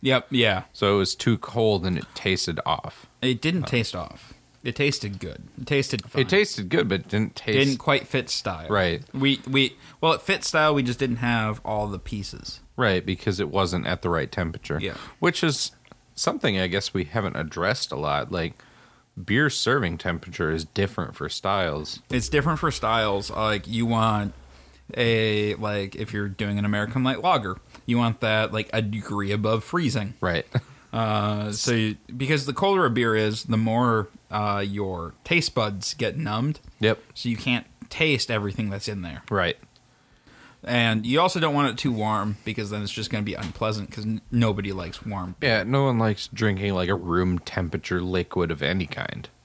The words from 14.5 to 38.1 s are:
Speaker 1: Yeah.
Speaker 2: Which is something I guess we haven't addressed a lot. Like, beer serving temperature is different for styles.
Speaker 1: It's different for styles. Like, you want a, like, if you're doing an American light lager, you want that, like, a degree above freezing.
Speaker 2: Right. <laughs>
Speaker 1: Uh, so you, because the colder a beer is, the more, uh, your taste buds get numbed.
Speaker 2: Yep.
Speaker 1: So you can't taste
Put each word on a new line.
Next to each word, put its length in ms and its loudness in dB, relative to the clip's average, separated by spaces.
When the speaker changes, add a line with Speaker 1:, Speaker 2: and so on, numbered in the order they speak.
Speaker 1:
Yeah. 140 -6
Speaker 2:
Which 220 2
is 300 0
something 440 0
I 100 2
guess 260 -2
we 100 0
haven't 320 -4
addressed 560 -2
a 40 -6
lot. 340 -2
Like, 240 -4
beer 280 2
serving 480 0
temperature 540 -4
is 120 -2
different 520 -4
for 120 -8
styles. 680 -4
Speaker 1:
It's 200 -2
different 320 0
for 100 0
styles. 600 0
Like, 340 -2
you 180 0
want 480 2
a, 600 2
like, 400 -4
if 160 -6
you're 160 -2
doing 300 -2
an 60 2
American 380 0
light 180 0
lager, 360 2
you 140 2
want 220 2
that, 320 2
like, 200 -4
a 80 0
degree 520 -2
above 320 2
freezing. 560 0
Speaker 2:
Right. 300 0
<laughs> 60 -2
Speaker 1:
Uh, 580 0
so 200 0
you, 240 2
because 260 0
the 80 -4
colder 320 4
a 60 4
beer 260 4
is, 280 2
the 120 2
more, 520 2
uh, 320 0
your 520 -4
taste 300 0
buds 400 -2
get 240 -2
numbed. 420 -2
Speaker 2:
Yep. 200 4
Speaker 1:
So 160 -4
you 80 0
can't 260 -2
taste 420 2